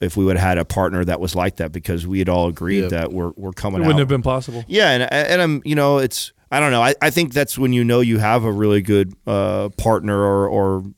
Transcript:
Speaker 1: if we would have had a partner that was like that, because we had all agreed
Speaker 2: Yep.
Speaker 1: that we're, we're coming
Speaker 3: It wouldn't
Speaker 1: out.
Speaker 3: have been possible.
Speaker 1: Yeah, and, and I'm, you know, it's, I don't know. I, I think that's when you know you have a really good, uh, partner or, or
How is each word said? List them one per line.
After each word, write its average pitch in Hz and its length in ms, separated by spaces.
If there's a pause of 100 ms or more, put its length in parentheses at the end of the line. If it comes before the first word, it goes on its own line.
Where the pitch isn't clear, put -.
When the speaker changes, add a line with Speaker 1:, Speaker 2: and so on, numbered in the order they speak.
Speaker 1:
if 87 160
we 98 80
would 92 140
have 92 100
had 90 100
a 82 60
partner 90 400
that 87 160
was 90 140
like 90 220
that, 80 160
because 85 340
we 95 140
had 90 80
all 90 200
agreed 87 340
Speaker 2:
Yep. 90 80
Speaker 1:
that 82 220
we're, 87 240
we're 95 160
coming 95 300
Speaker 3:
It 160 40
wouldn't 151 100
Speaker 1:
out. - 60
Speaker 3:
have 131 60
been 135 140
possible. 127 460
Speaker 1:
Yeah, 185 240
and, 123 100 (100)
and 160 300
I'm, 151 240
you 151 80
know, 143 240
it's, - 340 (180)
I 135 100
don't 147 100
know. 120 120
I, 135 180
I 151 80
think 156 240
that's 139 260
when 131 140
you 123 100
know 120 180
you 117 180
have 110 260
a 110 80
really 104 300
good, 98 320 (120)
uh, 101 520
partner 104 440
or, 98 260
or 95 360 (140)